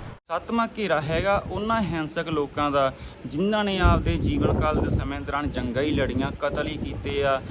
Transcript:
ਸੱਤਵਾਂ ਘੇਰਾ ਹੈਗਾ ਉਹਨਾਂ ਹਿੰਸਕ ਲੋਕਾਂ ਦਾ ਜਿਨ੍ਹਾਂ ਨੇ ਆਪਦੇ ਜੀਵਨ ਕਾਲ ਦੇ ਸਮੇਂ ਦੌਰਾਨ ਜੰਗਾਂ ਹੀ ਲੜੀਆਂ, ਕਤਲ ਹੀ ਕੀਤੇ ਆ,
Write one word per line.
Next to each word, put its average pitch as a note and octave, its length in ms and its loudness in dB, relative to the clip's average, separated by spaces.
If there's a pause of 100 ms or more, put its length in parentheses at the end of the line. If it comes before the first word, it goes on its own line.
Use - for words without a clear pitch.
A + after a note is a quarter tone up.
(320)
ਸੱਤਵਾਂ A3+ 360 -2 (100)
ਘੇਰਾ E3+ 240 2
ਹੈਗਾ F3 500 0
ਉਹਨਾਂ A3 300 0
ਹਿੰਸਕ D#3+ 460 -2
ਲੋਕਾਂ D3 440 0
ਦਾ C#3 220 4 (320)
ਜਿਨ੍ਹਾਂ G3 380 0
ਨੇ G3 160 0
ਆਪਦੇ F3 380 4
ਜੀਵਨ - 420 2
ਕਾਲ D3+ 160 2
ਦੇ - 200 2
ਸਮੇਂ C#3+ 260 -4
ਦੌਰਾਨ C#3+ 300 -2
ਜੰਗਾਂ B2 320 -2
ਹੀ D3+ 80 2
ਲੜੀਆਂ, C3+ 400 0 (100)
ਕਤਲ D3 260 0
ਹੀ D3+ 100 -4
ਕੀਤੇ C#3 460 -2
ਆ, C3+ 280 2